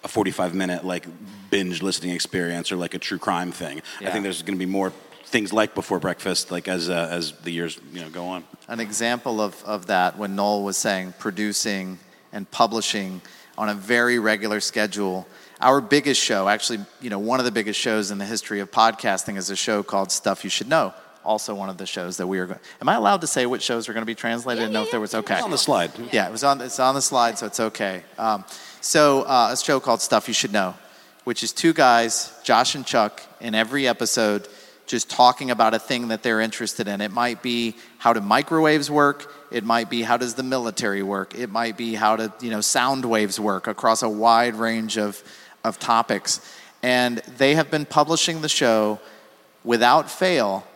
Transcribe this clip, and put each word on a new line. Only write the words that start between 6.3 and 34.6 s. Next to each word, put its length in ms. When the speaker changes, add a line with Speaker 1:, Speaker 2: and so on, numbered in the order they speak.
Speaker 1:
like, 180
as, 200
uh, 220
as 220
the 60
years, 280
you 80
know, 80
go 200
on. 160
Speaker 2:
An 140
example 600
of, 240
of 200
that, 300
when 180
Noel 280
was 160
saying 400
producing 800
and 180
publishing 720
on 100
a 60
very 440
regular 420
schedule. 680
Our 200
biggest 400
show, 280
actually, 320
you 100
know, 80
one 220
of 40
the 80
biggest 280
shows 300
in 80
the 60
history 360
of 100
podcasting 680
is 140
a 60
show 260
called 300
Stuff 320
You 60
Should 180
Know. 260
Also 300
one 140
of 80
the 80
shows 340
that 80
we 120
are 80
go-, 120
am 80
I 60
allowed 280
to 40
say 180
which 180
shows 260
are 40
gonna 140
be 80
translated? 460
I 20
Speaker 3:
Yeah, 60
Speaker 2:
didn't 60
know 60
Speaker 3:
yeah, 60
Speaker 2:
if 60
there 80
was, 120
Speaker 3:
yeah. 60
Speaker 2:
okay. 160
Speaker 1:
It's 100
on 60
the 80
slide. 320
Speaker 2:
Yeah, 160
it 40
was 120
on, 180
it's 160
on 160
the 80
slide, 360
so 80
it's 140
okay. 420
Um, 260
so, 420
uh, 300
a 40
show 240
called 200
Stuff 280
You 60
Should 180
Know, 220
which 180
is 100
two 220
guys, 580
Josh 300
and 120
Chuck, 340
in 140
every 340
episode, 580